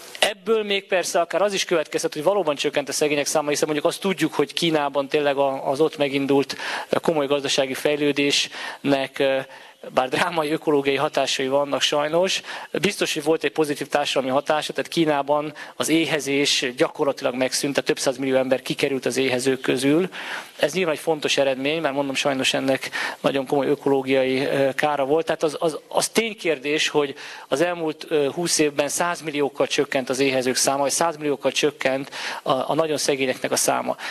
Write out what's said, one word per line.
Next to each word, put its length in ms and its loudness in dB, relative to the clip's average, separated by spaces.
Ebből 440 0
még 240 -2
persze 340 0
akár 220 0
az 100 2
is 120 -2
következhet, 480 0
hogy 100 -6
valóban 340 2
csökkent 320 -2
a 40 -6
szegények 340 0
száma, 220 0
hiszen 200 0
mondjuk 180 0
azt 140 0
tudjuk, 340 0
hogy 180 0
Kínában 560 0
tényleg 280 2
a-, 340 0
az 100 0
ott 160 2
megindult 600 2
komoly 240 2
gazdasági 480 0
fejlődésnek, 1400 0
ö, 200 2
bár 140 2
drámai 420 0
ökológiai 460 2
hatásai 520 0
vannak 320 0
sajnos, 600 0
biztos, 420 0
hogy 80 -4
volt 220 2
egy 80 -2
pozitív 360 -2
társadalmi 460 0
hatása, 380 0
tehát 180 -6
Kínában 640 0
az 120 -4
éhezés 760 2
gyakorlatilag 580 0
megszűnt, 400 -2
tehát 140 0
több 100 0
százmillió 380 0
ember 260 2
kikerült 440 -2
az 100 0
éhezők 440 0
közül. 480 2
Ez 160 0
nyilván 220 0
egy 60 -6
fontos 360 0
eredmény, 440 0
mert 140 -2
mondom, 200 0
sajnos 400 0
ennek 360 0
nagyon 260 0
komoly 200 2
ökológiai, 720 2
ö, 360 0
kára 300 0
volt. 220 2
Tehát 160 -2
az, 180 0
az, 180 0
az 200 0
ténykérdés, 800 0
hogy 260 0
az 120 0
elmúlt, 480 -2
ö, 260 2
húsz 240 0
évben 300 2
százmilliókkal 800 -2
csökkent 420 -2
az 100 -2
éhezők 380 2
száma, 260 2
vagy 80 0
százmilliókkal 600 0
csökkent 600 0
a, 100 0
a 220 0
nagyon 220 2
szegényeknek 540 0
a 60 2
száma. 400 0